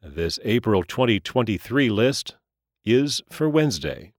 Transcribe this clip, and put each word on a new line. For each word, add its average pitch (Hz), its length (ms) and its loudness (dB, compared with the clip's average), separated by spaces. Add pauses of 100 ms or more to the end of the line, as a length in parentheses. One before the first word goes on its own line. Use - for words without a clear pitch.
This 82 440 -6
April 107 380 2
twenty 117 380 0
twenty-three 120 680 -2
list 117 460 0 (500)
is 131 440 2
for 156 180 -2
Wednesday 110 720 -2